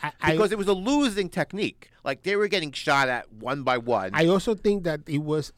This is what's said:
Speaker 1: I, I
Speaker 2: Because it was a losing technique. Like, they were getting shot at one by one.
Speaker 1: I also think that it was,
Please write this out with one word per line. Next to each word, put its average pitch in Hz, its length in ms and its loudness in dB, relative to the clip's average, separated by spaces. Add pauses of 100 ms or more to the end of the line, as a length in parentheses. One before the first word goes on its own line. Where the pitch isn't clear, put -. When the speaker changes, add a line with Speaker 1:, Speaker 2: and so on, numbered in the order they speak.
Speaker 1:
I, 151 180 -6
I 156 120 0
Speaker 2:
Because 185 200 2
it 214 60 -4
was 196 100 -2
a 202 40 4
losing 208 560 0
technique. 180 640 -6 (140)
Like, 139 180 -4
they 196 140 -2
were 208 120 2
getting 170 240 -2
shot 139 360 2
at 123 240 -4
one 120 320 -6
by 127 140 2
one. 113 360 0
Speaker 1:
I 160 120 4
also 196 280 2
think 202 300 0
that 156 220 -2
it 147 120 -2
was, 151 400 -2